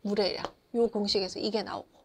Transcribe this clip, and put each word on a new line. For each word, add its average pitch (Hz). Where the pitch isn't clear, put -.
물의 202
량. -
요 233
공식에서 202
이게 214
나오고. -